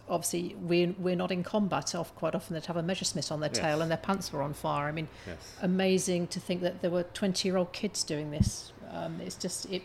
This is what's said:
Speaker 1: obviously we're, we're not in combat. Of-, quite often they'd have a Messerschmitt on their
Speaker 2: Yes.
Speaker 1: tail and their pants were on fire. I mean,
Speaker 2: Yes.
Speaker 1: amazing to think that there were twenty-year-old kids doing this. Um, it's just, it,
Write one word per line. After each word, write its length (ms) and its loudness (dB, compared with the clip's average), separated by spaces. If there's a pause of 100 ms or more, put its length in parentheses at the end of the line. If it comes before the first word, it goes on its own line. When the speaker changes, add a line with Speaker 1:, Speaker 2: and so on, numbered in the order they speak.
Speaker 1:
obviously 500 0
we're, 400 4
we're 160 2
not 160 0
in 140 0
combat. 500 2
Of-, 220 -4
quite 180 2
often 200 0
they'd 120 -4
have 100 -2
a 60 0
Messerschmitt 480 0
on 100 -2
their 120 0
Speaker 2:
Yes. 80 0
Speaker 1:
tail 220 4
and 80 2
their 80 2
pants 340 -2
were 100 0
on 100 -2
fire. 360 0
I 40 -2
mean, 140 -4 (200)
Speaker 2:
Yes. 360 -12
Speaker 1:
amazing 640 4
to 120 -6
think 220 -2
that 200 0
there 80 2
were 140 2
twenty-year-old 680 2
kids 300 -2
doing 300 -4
this. 400 0 (180)
Um, 300 -6
it's 160 -8
just, 300 -6
it, 180 -4